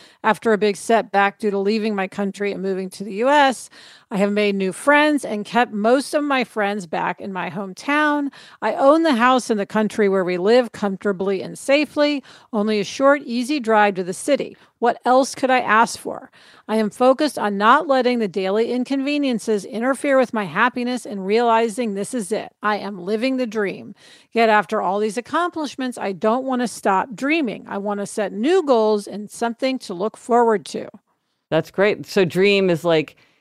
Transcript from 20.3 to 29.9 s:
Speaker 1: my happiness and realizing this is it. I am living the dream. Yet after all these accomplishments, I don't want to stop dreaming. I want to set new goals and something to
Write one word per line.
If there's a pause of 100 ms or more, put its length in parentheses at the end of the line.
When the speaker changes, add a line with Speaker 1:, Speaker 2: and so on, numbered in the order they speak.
Speaker 1:
my
happiness
and
realizing
this
is
it. (100)
I
am
living
the
dream. (380)
Yet
after
all
these
accomplishments,
I
don't
want
to
stop
dreaming.
I
want
to
set
new
goals
and
something
to